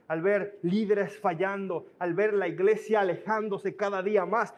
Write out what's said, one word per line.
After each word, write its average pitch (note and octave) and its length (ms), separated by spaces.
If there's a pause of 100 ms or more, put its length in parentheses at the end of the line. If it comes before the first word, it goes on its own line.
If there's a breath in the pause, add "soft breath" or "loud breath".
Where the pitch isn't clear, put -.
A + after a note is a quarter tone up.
al D#3+ 140
ver G3+ 400
líderes G3+ 580
fallando, F#3+ 680 (120)
al F3 140
ver G#3 200
la F#3+ 140
iglesia G#3 540
alejándose G3 760
cada G3+ 260
día G3 240
más. G#3 320